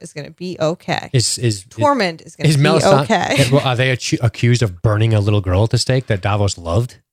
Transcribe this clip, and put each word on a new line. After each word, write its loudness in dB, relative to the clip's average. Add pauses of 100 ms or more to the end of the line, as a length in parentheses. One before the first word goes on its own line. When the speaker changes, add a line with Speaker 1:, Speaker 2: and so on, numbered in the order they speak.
Speaker 1:
is -20
gonna -14
be -12
okay. -4
Speaker 2:
Is, 0
is, -2
Speaker 1:
Tormund -2
is -20
gonna 0
Speaker 2:
is 2
Speaker 1:
be 2
Speaker 2:
Melisandre, 4
Speaker 1:
okay. 0
Speaker 2:
eh, 2
well, 2
are 0
they 0
accu-, -4
accused 2
of -4
burning 2
a 4
little 2
girl 2
at -2
the 0
stake -2
that -2
Davos -2
loved? -4 (140)